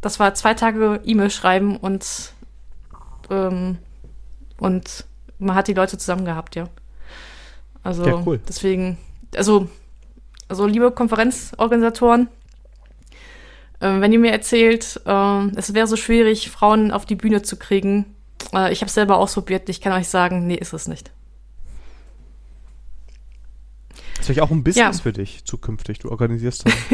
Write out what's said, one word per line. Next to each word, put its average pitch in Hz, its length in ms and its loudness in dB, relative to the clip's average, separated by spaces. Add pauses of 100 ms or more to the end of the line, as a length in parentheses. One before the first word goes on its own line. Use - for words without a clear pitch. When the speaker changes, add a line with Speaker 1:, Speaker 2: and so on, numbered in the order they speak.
Speaker 1:
das 208 180 -6
war 196 160 4
zwei 220 180 2
Tage 220 520 0
E-Mail 202 260 2
schreiben 190 440 2
und, - 580 -8 (960)
ähm, 185 460 -2 (840)
und - 460 -2 (340)
man 190 160 0
hat 190 120 2
die 208 60 0
Leute 185 240 0
zusammen 185 280 -4
gehabt, 160 300 -8
ja. 170 100 -8 (1160)
Also 175 220 -4
Speaker 2:
Ja, 175 200 2
cool. 151 220 0
Speaker 1:
deswegen, 185 500 -2 (380)
also, 196 320 4 (840)
also 196 180 0
liebe 233 240 4
Konferenzorganisatoren, 233 1400 2 (1500)
äh, 190 200 0
wenn 208 140 8
ihr 233 60 8
mir 233 120 8
erzählt, 226 760 4
äh, 196 500 2
es 208 180 -6
wäre 220 140 2
so 220 80 0
schwierig, 220 560 2
Frauen 214 400 4
auf 202 140 -4
die 208 100 -4
Bühne 208 260 2
zu - 160 -8
kriegen, 196 480 0 (480)
äh, 190 180 2
ich 190 100 -2
hab's 202 120 -4
selber 202 240 4
ausprobiert, 190 520 -2
ich 180 120 -8
kann 190 120 0
euch 185 160 -2
sagen, 180 380 0
nee, 175 80 0
ist - 180 -8
es 160 140 -10
nicht. - 240 -12 (3000)
Speaker 2:
Ist - 60 -2
vielleicht 135 160 2
auch 147 100 2
ein 160 120 0
Business 190 340 2
Speaker 1:
Ja. - 60 -8
Speaker 2:
für 113 100 -2
dich 101 320 -10
zukünftig, - 540 -8
du 113 100 -12
organisierst 117 560 -2
dann. 226 80 4 (200)